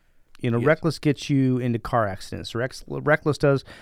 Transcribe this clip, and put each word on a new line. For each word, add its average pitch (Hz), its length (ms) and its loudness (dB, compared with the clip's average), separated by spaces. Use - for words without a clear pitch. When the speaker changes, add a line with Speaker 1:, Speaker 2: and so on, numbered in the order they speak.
Speaker 1:
You 127 100 -2
know, 117 80 0
Speaker 2:
Yes. 120 80 0
Speaker 1:
reckless 156 340 2
gets - 300 0
you 131 300 4
into 120 180 -2
car 110 300 0
accidents. 92 480 -10
Rex-, 123 320 -6
reckless 143 500 0
does 139 260 2